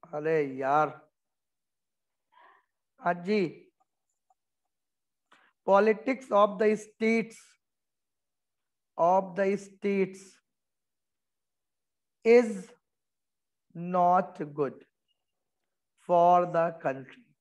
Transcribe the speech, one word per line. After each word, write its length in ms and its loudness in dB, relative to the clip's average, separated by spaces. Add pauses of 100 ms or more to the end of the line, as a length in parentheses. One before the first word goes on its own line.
(140)
अरे 280 -2
यार, 640 -2 (1900)
हाँ 160 -4
जी, 580 -4 (2000)
politics 640 0
of 0 -
the 300 2
states, 720 -2 (1700)
of 380 0
the 0 -
states 800 -4 (2000)
is 440 4 (1080)
not 640 0
good 300 -6 (1400)
for 360 4
the 360 -4
country। 580 -10